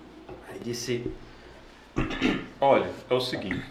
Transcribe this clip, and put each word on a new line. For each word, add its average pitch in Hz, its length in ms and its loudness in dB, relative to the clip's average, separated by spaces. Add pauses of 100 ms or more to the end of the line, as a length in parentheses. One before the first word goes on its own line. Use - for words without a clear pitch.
(500)
Aí 98 100 -12
disse, 120 500 -4 (880)
<clears throat> - 640 0
"Olha, 135 280 6 (220)
é - 40 4
o 127 80 4
seguinte, - 500 -4